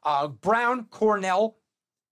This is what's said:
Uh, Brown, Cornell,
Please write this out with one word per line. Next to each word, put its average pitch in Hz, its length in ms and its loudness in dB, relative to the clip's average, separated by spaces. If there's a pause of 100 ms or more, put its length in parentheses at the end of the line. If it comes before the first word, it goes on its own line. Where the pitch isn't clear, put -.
Uh, 147 240 -2
Brown, 233 560 -2
Cornell, 202 720 0 (560)